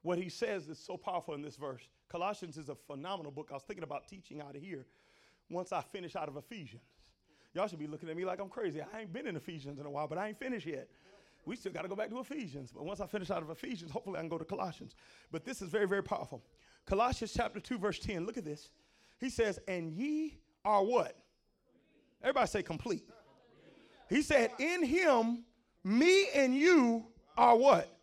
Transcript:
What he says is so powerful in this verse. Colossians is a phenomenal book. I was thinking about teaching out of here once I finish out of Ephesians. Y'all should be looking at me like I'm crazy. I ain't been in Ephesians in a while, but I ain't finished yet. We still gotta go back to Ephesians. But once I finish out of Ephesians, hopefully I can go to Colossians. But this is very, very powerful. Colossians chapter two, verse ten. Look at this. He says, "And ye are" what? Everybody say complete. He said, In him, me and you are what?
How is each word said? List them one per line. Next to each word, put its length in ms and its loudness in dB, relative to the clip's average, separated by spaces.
What 140 0
he 120 -4
says 400 -4
is 100 -12
so 180 -12
powerful 380 -6
in 80 -8
this 140 -12
verse. 260 -10
Colossians 480 -6
is 120 -12
a 80 -10
phenomenal 560 -10
book. 180 -12
I 40 -12
was 100 -10
thinking 180 -12
about 240 -8
teaching 340 -16
out 140 -14
of 80 -14
here 240 -12
once 240 -6
I 80 -2
finish 340 -12
out 140 -6
of 80 -12
Ephesians. 480 -14
Y'all 140 -2
should 140 -8
be 80 -6
looking 200 -12
at 80 -8
me 80 -4
like 140 -4
I'm 100 -8
crazy. 320 -4
I 200 -12
ain't 120 -12
been 140 -8
in 80 -6
Ephesians 460 -10
in 60 -12
a 40 -10
while, 160 -4
but 120 -6
I 100 -4
ain't 100 -10
finished 280 -6
yet. 220 -8
We 100 -6
still 160 -8
gotta 160 -6
go 80 -6
back 140 -4
to 100 -8
Ephesians. 500 -10
But 140 -12
once 160 -6
I 80 -6
finish 200 -6
out 140 -2
of 80 -10
Ephesians, 400 -10
hopefully 280 -6
I 20 -4
can 80 -6
go 100 -4
to 60 -6
Colossians. 500 -8
But 120 -6
this 160 -8
is 80 -8
very, 200 2
very 160 0
powerful. 400 -6
Colossians 500 0
chapter 220 -2
two, 180 -6
verse 220 -2
ten. 260 -4
Look 120 -6
at 80 -8
this. 260 -10
He 120 -4
says, 360 0
"And 240 -4
ye 480 -4
are" 200 6
what? 340 2
Everybody 240 4
say 160 -2
complete. 480 -6
He 140 4
said, 380 6
In 240 2
him, 600 4
me 520 6
and 200 6
you 520 6
are 160 10
what? 320 8